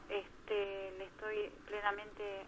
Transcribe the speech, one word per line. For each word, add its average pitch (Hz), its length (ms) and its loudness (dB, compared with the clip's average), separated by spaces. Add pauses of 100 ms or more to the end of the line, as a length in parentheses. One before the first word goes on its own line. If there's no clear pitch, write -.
este, 196 880 2
le 190 60 -4
estoy 214 440 0 (180)
plenamente 208 800 0